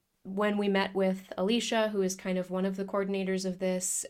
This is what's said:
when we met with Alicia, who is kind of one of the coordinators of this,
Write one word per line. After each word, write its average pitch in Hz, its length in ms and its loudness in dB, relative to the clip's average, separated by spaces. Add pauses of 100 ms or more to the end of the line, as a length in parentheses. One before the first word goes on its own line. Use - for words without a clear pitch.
(220)
when 202 340 0
we 202 120 2
met 196 260 2
with 190 420 0
Alicia, 220 520 2
who 208 120 -2
is 185 140 2
kind 185 240 -2
of 180 120 -4
one 185 140 0
of 190 120 0
the 196 80 -4
coordinators 190 600 -2
of 185 140 -4
this, 185 520 -2